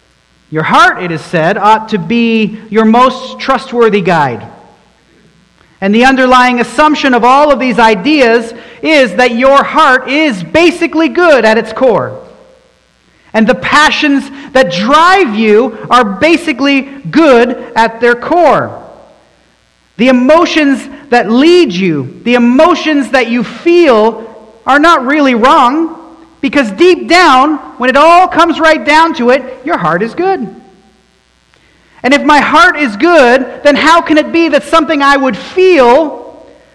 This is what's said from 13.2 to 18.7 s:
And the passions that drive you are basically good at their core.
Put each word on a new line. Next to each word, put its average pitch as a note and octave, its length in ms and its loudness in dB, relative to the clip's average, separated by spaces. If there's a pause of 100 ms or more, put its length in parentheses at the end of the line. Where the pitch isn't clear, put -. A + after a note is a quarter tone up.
And A3 160 0
the - 80 0
passions C#4+ 760 0 (220)
that C4 220 0
drive D4 640 2
you A3 540 0
are A3+ 300 0
basically C#4 640 0
good B3+ 680 0 (280)
at A3+ 240 -2
their A#3+ 140 2
core. A#3+ 600 0 (1200)